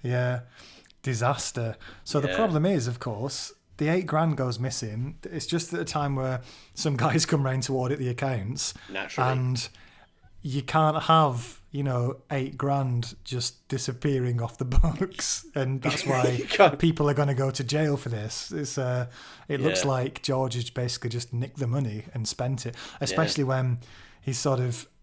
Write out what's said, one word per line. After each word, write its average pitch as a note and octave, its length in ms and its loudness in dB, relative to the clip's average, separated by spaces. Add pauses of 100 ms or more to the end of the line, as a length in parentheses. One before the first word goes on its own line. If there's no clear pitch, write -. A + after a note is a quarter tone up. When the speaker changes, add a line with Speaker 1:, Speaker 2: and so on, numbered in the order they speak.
Speaker 1:
Yeah. B2 380 0 (640)
Disaster. A#2+ 720 -2 (260)
So - 180 -2
the E3+ 80 0
Speaker 2:
Yeah. F#3 80 0
Speaker 1:
problem F3 300 2
is, D3 220 2
of A#2+ 100 -4
course, A#2+ 540 -6 (240)
the D3+ 120 0
eight F3 180 2
grand D#3 300 2
goes B2+ 220 -2
missing. B2 640 -6
It's E3 240 -8
just E3 260 -2
at E3+ 60 -4
a E3 60 -4
time C#3+ 320 -2
where C3 240 -2 (340)
some C#3+ 220 0
guys D3+ 280 4
come D3 200 2
round C3 200 0
to C3 120 0
audit B2+ 240 0
the B2+ 80 0
accounts. B2 680 -2 (160)
Speaker 2:
Naturally. A2 400 -2
Speaker 1:
And B2+ 380 0 (760)
you C#3 180 -2
can't D#3 420 4
have, D3 560 4 (100)
you C#3+ 140 -2
know, B2+ 320 0 (160)
eight C3+ 260 -4
grand C3+ 640 0
just - 460 -6
disappearing B2 760 0
off - 160 -6
the C3 60 -2
<laughs> - 0 -
books. - 920 4
And C3+ 280 0
that's - 240 -2
Speaker 2:
<laughs> - 0 -
Speaker 1:
why B2+ 240 4
Speaker 2:
You B2 160 -2
can't. D3 340 6
Speaker 1:
people D#3+ 280 4
are C#3+ 60 2
gonna C#3 200 2
go C3+ 180 2
to C#3 100 -4
jail D3 340 2
for - 120 -6
this. A2 420 -6
It's, D3+ 280 -4
uh, B2 280 0 (400)
it C#3+ 140 -2
looks F#3 240 2
Speaker 2:
Yeah. C#3 60 2
Speaker 1:
like B2+ 320 -2
George C3 320 0
has A#2+ 160 -2
basically B2 400 -4
just A#2+ 220 -6
nicked B2 260 -4
the C3 100 -2
money A#2 460 -2
and A#2 120 -4
spent B2+ 400 -4
it, A#2 80 -6
Speaker 2:
Yeah. - 280 -14
Speaker 1:
especially D3+ 420 0
when C3 340 0 (420)
he's C3 180 -4
sort C3+ 200 2
of B2 300 -2 (140)